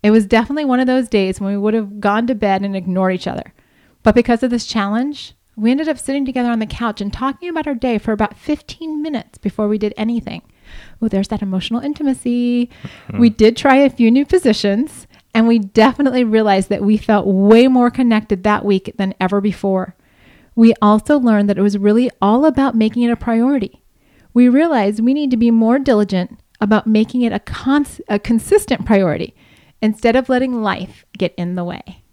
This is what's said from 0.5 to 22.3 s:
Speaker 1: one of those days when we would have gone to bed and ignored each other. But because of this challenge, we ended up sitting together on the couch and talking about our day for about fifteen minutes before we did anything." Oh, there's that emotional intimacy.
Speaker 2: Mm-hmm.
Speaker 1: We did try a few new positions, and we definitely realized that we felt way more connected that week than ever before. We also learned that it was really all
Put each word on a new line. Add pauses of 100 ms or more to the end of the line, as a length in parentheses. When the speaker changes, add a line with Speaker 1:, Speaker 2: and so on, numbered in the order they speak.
Speaker 1:
one
of
those
days
when
we
would
have
gone
to
bed
and
ignored
each
other. (480)
But
because
of
this
challenge, (240)
we
ended
up
sitting
together
on
the
couch
and
talking
about
our
day
for
about
fifteen
minutes
before
we
did
anything." (600)
Oh,
there's
that
emotional
intimacy. (380)
Speaker 2:
Mm-hmm.
Speaker 1:
We
did
try
a
few
new
positions, (260)
and
we
definitely
realized
that
we
felt
way
more
connected
that
week
than
ever
before. (600)
We
also
learned
that
it
was
really (120)
all